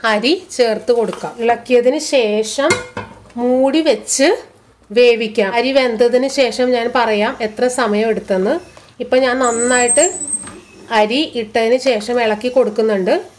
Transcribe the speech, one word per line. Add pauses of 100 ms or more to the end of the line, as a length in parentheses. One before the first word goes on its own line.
(120)
അരി (240)
ചേർത്ത്
കൊടുക്കാം. (100)
ഇളക്കിയതിന് (140)
ശേഷം (720)
മൂടി
വെച്ച് (720)
വേവിക്കാം.
അരി
വെന്തതിന്
ശേഷം
ഞാൻ (100)
പറയാം (140)
എത്ര (160)
സമയം
എടുത്തെന്ന്. (500)
ഇപ്പം
ഞാൻ (100)
നന്നായിട്ട് (960)
അരി (220)
ഇട്ടതിന്
ശേഷം (100)
ഇളക്കി
കൊടുക്കുന്നുണ്ട്. (260)